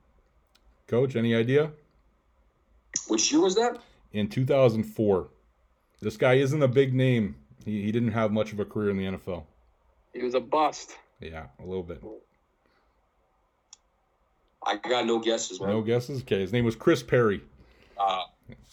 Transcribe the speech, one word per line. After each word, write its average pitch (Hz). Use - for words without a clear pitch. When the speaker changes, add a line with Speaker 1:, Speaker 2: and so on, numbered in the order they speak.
Speaker 1:
Coach, 131
any 117
idea? 135
Speaker 2:
Which -
year 294
was 190
that? 240
Speaker 1:
In 104
two 131
thousand 127
four. 101
This 107
guy 131
isn't 139
a 135
big 131
name. 123
He, 107
he 107
didn't 117
have 110
much 107
of 104
a 101
career 104
in 98
the 95
N 95
F -
L. 85
Speaker 3:
He 123
was 123
a 131
bust. 151
Speaker 1:
Yeah, 80
a 85
little 92
bit. 82
Speaker 2:
I 104
got 117
no 113
guesses, 113
man. 98
Speaker 1:
No 107
guesses? 120
Okay, 98
his 95
name 120
was 113
Chris 156
Perry. 113
Speaker 2:
Uh, 95